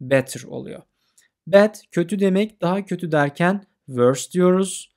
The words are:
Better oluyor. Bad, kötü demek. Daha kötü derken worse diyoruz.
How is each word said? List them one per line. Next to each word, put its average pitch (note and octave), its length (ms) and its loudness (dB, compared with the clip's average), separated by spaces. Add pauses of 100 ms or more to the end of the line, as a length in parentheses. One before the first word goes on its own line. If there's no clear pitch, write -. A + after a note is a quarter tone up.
Better C3 420 -2
oluyor. - 400 -14 (640)
Bad, G3+ 280 4 (160)
kötü F3 280 -4
demek. G3 420 0
Daha F#3+ 240 -2
kötü F3 280 -8
derken E3+ 520 0 (220)
worse B2+ 460 0
diyoruz. F#3 640 0